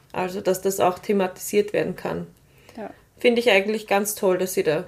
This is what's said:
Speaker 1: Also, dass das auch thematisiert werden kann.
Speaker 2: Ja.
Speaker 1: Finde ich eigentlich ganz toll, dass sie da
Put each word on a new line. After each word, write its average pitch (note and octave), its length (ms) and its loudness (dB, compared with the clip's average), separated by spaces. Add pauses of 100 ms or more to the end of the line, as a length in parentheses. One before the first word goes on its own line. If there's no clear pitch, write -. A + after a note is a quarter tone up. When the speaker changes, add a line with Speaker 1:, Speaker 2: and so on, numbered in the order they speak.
(120)
Speaker 1:
Also, F#3 280 -4
dass F#3 220 0
das G3 160 -2
auch F3+ 200 2
thematisiert G3+ 760 -2
werden - 240 -2
kann. E3+ 300 -6 (500)
Speaker 2:
Ja. G#3 140 -12 (280)
Speaker 1:
Finde A#3+ 220 4
ich A#3 100 4
eigentlich G#3+ 360 2
ganz G3+ 280 0
toll, F#3 240 2
dass F#3 160 -2
sie F#3+ 80 0
da D#3+ 260 0